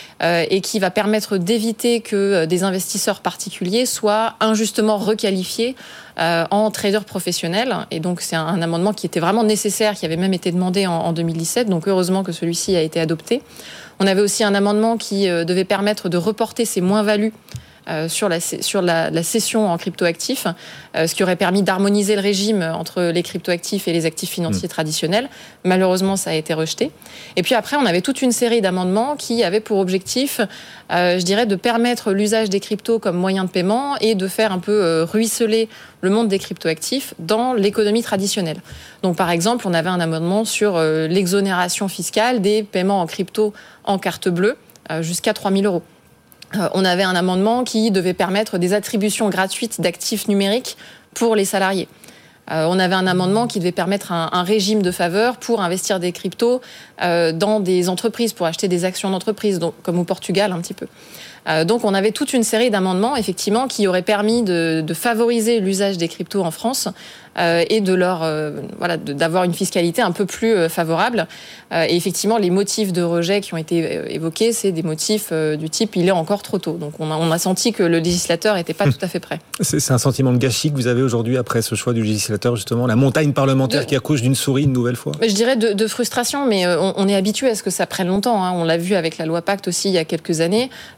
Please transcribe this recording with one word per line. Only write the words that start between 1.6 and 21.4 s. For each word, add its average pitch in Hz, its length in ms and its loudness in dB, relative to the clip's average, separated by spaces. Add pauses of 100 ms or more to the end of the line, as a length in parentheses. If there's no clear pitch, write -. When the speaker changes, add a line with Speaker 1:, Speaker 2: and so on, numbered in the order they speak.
Speaker 1:
que, 208 140 -2
euh, 196 300 2
des 175 180 0
investisseurs 190 560 -2
particuliers 196 640 -2
soient 220 540 0
injustement 214 580 2
requalifiés, 208 760 0 (440)
euh, 165 320 2
en 214 200 4
traders 208 360 0
professionnels. 185 680 -2 (160)
Et 165 80 -4
donc, 175 220 -2
c'est - 160 -4
un, 160 100 -2
un 170 140 0
amendement 170 320 0
qui 196 140 -6
était 165 140 -2
vraiment 202 220 2
nécessaire, 208 520 2
qui - 100 -8
avait 165 140 -2
même 190 160 2
été 175 180 -2
demandé 185 340 2
en, 175 60 0
en 165 220 0
deux 170 80 -2
mille 165 160 -2
dix-sept. 220 280 0
Donc, 180 220 0
heureusement 185 360 2
que 175 80 -6
celui-ci 170 440 -2
a 160 60 4
été 160 180 -2
adopté. 165 400 0 (600)
On 196 60 4
avait 190 140 4
aussi 208 240 2
un 202 100 4
amendement 208 440 2
qui, 196 320 -2
euh, 170 140 0
devait 180 200 0
permettre 202 460 0
de 175 80 2
reporter 214 480 -2
ces 185 160 -2
moins-values 208 500 2 (560)
euh, 160 200 -4
sur 202 200 -2
la 170 120 0
c-, - 220 -6
sur 196 200 0
la, 165 280 2
la 165 120 0
cession 214 480 0
en 170 80 0
cryptoactifs, 175 680 -2 (500)
euh, 160 100 2
ce 160 80 -2
qui - 80 0
aurait 180 140 2
permis 190 260 2